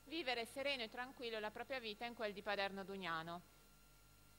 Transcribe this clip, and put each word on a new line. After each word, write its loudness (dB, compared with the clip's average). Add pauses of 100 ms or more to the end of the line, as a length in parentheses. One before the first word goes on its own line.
vivere 2
sereno 2
e 0
tranquillo -2
la 0
propria -2
vita -2
in 0
quel 0
di -6
Paderno 2
Dugnano. 0 (960)